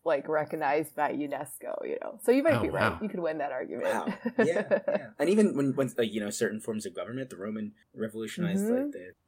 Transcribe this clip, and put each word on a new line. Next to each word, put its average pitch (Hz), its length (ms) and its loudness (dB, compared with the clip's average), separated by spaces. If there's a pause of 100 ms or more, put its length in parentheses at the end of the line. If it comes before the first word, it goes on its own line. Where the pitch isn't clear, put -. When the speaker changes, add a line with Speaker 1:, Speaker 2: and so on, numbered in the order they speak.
Speaker 1:
like, 147 240 0
recognized 151 680 0
by 147 180 0
unesco, 143 720 -6
you - 180 -4
know. - 220 -10
So 240 80 6
you 269 100 6
might 302 140 6
Speaker 2:
Oh, 180 80 2
Speaker 1:
be 160 80 0
right. 202 200 2
Speaker 2:
wow. 82 80 -6
Speaker 1:
You 214 80 -4
could 196 120 -6
win 160 180 -2
that 139 140 -2
argument. - 420 -4
Speaker 3:
Wow. - 140 -2 (180)
Speaker 1:
<laughs> 233 180 2
Speaker 3:
Yeah, 170 200 2 (240)
yeah. - 200 0 (120)
And 151 100 4
even 208 260 6
when, 139 200 2
when, 131 200 0
like, 110 160 2
you 107 100 -4
know, 101 100 -4
certain 107 280 0
forms 107 280 -6
of - 80 -10
government, 120 340 -8
the 90 80 -14
Roman 107 360 -6 (200)
revolutionized, 110 720 -2
Speaker 1:
Mm-hmm. 226 100 2
Speaker 3:
like, 285 180 0
the, - 180 -14 (160)